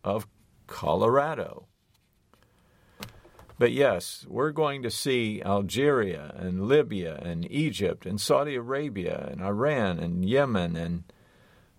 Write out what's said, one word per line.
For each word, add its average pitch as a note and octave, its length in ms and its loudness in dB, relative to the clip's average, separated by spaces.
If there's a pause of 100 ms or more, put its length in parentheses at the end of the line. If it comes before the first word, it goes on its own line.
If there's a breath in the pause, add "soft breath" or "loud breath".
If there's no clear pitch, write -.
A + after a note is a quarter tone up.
of G#2 240 -2 (400)
Colorado. A#2 1000 0 (1900 loud breath)
But A#2+ 140 4
yes, B2 560 0
we're C#3 240 -2
going C#3+ 320 -2
to A2+ 60 -4
see A2 540 0
Algeria G2+ 920 2
and F#2 300 -2
Libya G#2+ 540 2
and E2+ 300 -6
Egypt G#2 540 -2
and G2+ 140 -4
Saudi C#3+ 360 2
Arabia A#2 760 -4
and D2+ 100 -10
Iran G#2 580 0
and F2 260 -2
Yemen G#2+ 500 2
and E2+ 280 -4 (760 soft breath)